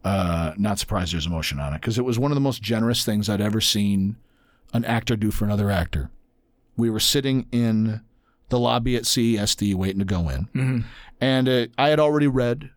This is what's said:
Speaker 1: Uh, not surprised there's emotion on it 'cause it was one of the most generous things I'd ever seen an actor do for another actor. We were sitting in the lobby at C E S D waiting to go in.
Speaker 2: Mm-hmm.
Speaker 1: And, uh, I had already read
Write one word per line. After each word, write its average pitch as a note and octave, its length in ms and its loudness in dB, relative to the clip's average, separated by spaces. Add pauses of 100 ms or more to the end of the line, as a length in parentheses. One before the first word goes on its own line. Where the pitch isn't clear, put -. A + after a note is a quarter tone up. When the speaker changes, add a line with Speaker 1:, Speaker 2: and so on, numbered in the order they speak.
Speaker 1:
Uh, E2+ 540 0
not G2+ 220 0
surprised F2+ 340 -2
there's D#2 120 -2
emotion D#2 360 -4
on C#2+ 120 -4
it D#2+ 80 -6
'cause A2 160 -2
it B2+ 60 0
was A#2+ 160 0
one C#3 100 0
of D3 60 0
the C#3 60 2
most C3 200 -2
generous A2+ 440 0
things G#2 240 0
I'd G2+ 100 0
ever G#2+ 220 0
seen G2+ 560 0 (560)
an A#2 100 0
actor A2+ 320 -2
do G#2+ 160 -2
for G#2 140 -2
another G#2 260 0
actor. E2+ 380 -2 (680)
We A#2 140 0
were A2 100 -2
sitting C3+ 540 0
in A2 480 2 (480)
the B2 100 0
lobby A#2+ 380 0
at A#2 80 -4
C A#2 300 2
E - 20 0
S G#2 180 0
D G2+ 180 0
waiting F#2+ 260 -2
to G2+ 60 0
go F2+ 220 0
in. C#2 200 -2
Speaker 2:
Mm-hmm. C3 320 -2 (420)
Speaker 1:
And, C3 260 2
uh, C3 200 2 (100)
I C#3 120 4
had D3+ 120 4
already D3+ 260 4
read B2 500 0